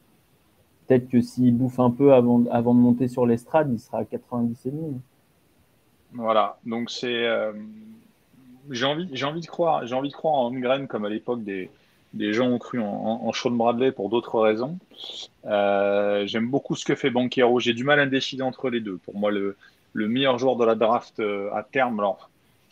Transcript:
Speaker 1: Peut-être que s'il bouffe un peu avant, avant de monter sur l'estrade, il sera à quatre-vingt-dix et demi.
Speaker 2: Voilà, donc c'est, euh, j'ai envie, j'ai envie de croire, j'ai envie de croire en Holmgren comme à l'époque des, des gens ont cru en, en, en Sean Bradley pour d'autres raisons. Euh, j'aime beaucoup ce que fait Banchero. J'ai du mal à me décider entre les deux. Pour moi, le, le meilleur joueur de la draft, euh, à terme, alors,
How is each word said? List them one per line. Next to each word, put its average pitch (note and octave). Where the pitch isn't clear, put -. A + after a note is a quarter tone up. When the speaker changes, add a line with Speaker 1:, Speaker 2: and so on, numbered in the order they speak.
Speaker 1:
Peut-être B2+
que A#2+
s'il A#2+
bouffe B2
un B2
peu C#3
avant, A#2+
avant A#2+
de B2
monter A#2+
sur B2
l'estrade, C3+
il A2
sera -
à A2
quatre-vingt-dix A#2+
et C3
demi. D3
Speaker 2:
Voilà, A2
donc A#2
c'est, A#2+
euh, A2
j'ai B2+
envie, D#3+
j'ai B2+
envie D#3
de E3
croire, D#3
j'ai A#2
envie C#3
de C#3+
croire D#3
en B2+
Holmgren C3
comme G#2+
à G#2
l'époque A2
des, F#2+
des G#2+
gens B2
ont B2
cru B2
en, G#2+
en, G#2
en -
Sean B2
Bradley A#2+
pour G2+
d'autres A#2
raisons. A2+
Euh, G2+
j'aime A2+
beaucoup C#3
ce -
que -
fait C#3
Banchero. B2
J'ai A#2
du A#2+
mal D3
à C#3+
me C3
décider C3
entre C3
les A#2
deux. G2+
Pour F#2
moi, G#2
le, G2
le G#2+
meilleur B2+
joueur B2+
de A#2
la A2+
draft, A2+
euh, G#2
à G#2+
terme, A#2+
alors, G2+